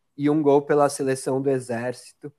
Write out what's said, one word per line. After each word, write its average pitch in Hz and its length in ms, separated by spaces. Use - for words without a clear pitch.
e 143 140
um 151 140
gol 143 180
pela 147 260
seleção 135 540
do 139 80
Exército 127 880